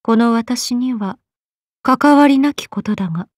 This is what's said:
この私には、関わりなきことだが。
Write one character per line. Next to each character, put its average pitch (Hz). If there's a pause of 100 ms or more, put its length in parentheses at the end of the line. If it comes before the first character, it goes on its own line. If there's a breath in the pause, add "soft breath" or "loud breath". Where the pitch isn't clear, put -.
こ 226
の 233
私 233
に 247
は、 208 (640)
関 285
わ 285
り 277
な 285
き -
こ -
と 214
だ 190
が。 170